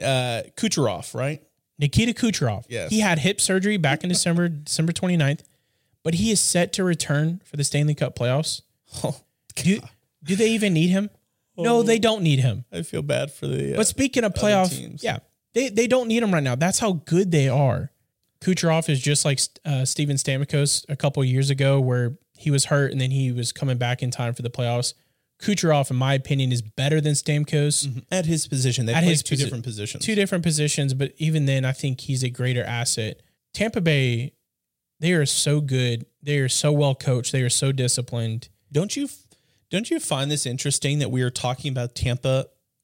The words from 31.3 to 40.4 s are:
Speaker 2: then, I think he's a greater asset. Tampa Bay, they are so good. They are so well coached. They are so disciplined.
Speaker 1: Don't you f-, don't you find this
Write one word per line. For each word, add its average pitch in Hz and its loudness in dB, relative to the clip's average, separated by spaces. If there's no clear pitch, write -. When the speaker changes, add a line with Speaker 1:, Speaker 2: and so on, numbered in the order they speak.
Speaker 2:
then, 135 2
I 127 0
think 131 -4
he's 131 -4
a 127 -2
greater 127 -2
asset. 117 -4
Tampa 220 -2
Bay, 131 0
they 170 0
are 151 2
so 147 0
good. 127 -2
They 147 0
are 127 0
so 147 2
well 143 2
coached. 123 -2
They 131 0
are 120 0
so 135 0
disciplined. 120 -4
Speaker 1:
Don't 165 -2
you 285 -4
f-, - -14
don't 208 -4
you 330 0
find 143 -2
this 143 -2